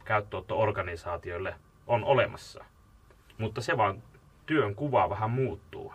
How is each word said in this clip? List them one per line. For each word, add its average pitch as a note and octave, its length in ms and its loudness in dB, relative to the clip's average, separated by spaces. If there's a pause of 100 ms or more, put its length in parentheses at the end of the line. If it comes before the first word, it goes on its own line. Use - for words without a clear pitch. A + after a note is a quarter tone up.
käyttöottoorganisaatioille F#2 1500 -2 (320)
on A#2 180 2
olemassa. - 600 2 (720)
Mutta A2 220 -4
se D#3 160 0
vaan G#2 260 2 (440)
työn G#2 280 2
kuva B2 360 2
vähän G#2+ 200 -2
muuttuu. - 640 -4